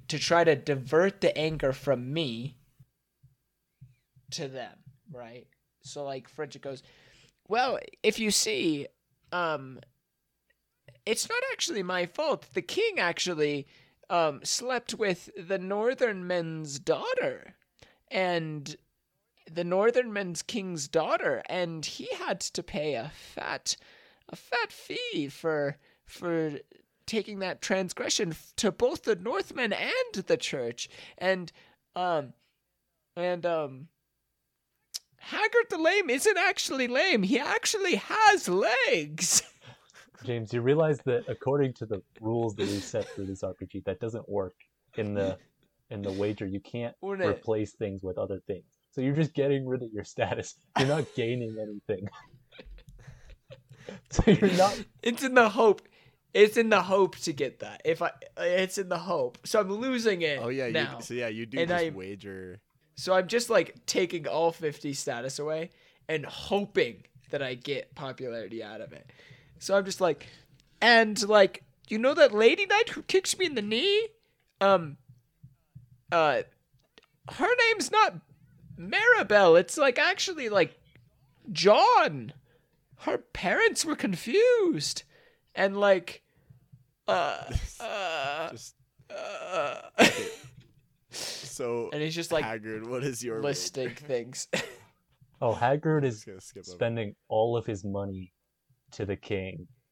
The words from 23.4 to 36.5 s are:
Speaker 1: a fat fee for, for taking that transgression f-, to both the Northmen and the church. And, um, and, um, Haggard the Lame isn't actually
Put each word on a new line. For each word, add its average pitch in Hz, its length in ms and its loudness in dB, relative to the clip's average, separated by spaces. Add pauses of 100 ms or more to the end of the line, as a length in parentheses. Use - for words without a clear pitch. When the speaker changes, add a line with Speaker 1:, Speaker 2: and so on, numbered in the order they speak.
Speaker 1:
a - 60 -14
fat 453 380 -4
fee 466 560 -6
for, 147 480 -4 (280)
for 160 540 -4 (480)
taking 214 320 -4
that 185 240 -6
transgression 190 680 -2
f-, - 240 -16
to - 160 2
both 269 320 0
the 233 100 2
Northmen 233 580 -4
and 370 540 -4
the - 100 4
church. 120 520 -6 (280)
And, 180 360 -2 (420)
um, 165 380 -2 (840)
and, 175 300 -2
um, 151 400 -4 (1300)
Haggard 427 520 0
the 359 80 -4
Lame 339 320 4
isn't 370 280 2
actually 339 500 0